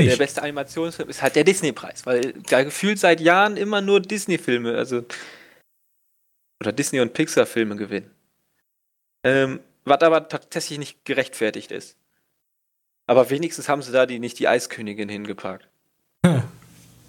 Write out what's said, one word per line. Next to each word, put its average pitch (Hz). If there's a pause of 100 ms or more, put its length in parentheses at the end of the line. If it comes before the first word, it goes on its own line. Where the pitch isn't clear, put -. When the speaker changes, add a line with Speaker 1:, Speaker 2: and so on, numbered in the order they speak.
Speaker 1:
nicht. 127
Speaker 2:
der 120
beste 139
Animationsfilm 147
ist -
halt 135
der 151
Disney-Preis, 170
weil 127 (160)
da 131
gefühlt 196
seit 170
Jahren 190
immer 202
nur 196
Disney-Filme, 151
also, 120 (1600)
oder 107
Disney- 139
und 117
Pixar-Filme 113
gewinnen. 101 (1120)
Ähm, 135 (240)
was 139
aber 160
tatsächlich 156
nicht -
gerechtfertigt 117
ist. - (1120)
Aber 120
wenigstens 156
haben 143
sie 123
da 127
die, 123
nicht 120
die -
Eiskönigin 107
hingepackt. 101 (580)
Speaker 1:
Hm. 147 (680)